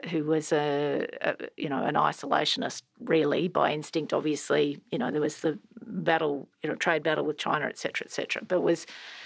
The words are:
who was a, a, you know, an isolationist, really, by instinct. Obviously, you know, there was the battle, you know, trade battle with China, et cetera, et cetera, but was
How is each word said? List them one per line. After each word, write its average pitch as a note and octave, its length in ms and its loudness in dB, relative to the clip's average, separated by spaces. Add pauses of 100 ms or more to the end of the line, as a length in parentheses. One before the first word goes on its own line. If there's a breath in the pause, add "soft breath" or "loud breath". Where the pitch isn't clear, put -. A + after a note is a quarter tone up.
who D#3+ 140 0
was D#3 300 0
a, D3 540 2 (140)
a, - 140 2 (220)
you E3+ 100 -4
know, C#3 160 0
an D3+ 120 2
isolationist, D3 880 2 (160)
really, D#3 480 2
by D3 260 2
instinct. D3+ 400 -4
Obviously, D3 680 2 (120)
you E3+ 80 0
know, B2 100 0
there D3+ 120 0
was D3+ 200 -2
the D#3 160 0 (240)
battle, D#3+ 640 0 (140)
you D#3 80 -4
know, - 60 -2
trade D#3+ 280 0
battle D3+ 220 2
with D3+ 120 -2
China, - 280 0
et - 120 -6
cetera, - 280 -6
et - 60 -18
cetera, - 360 -4
but F3+ 140 2
was E3+ 240 2 (400 loud breath)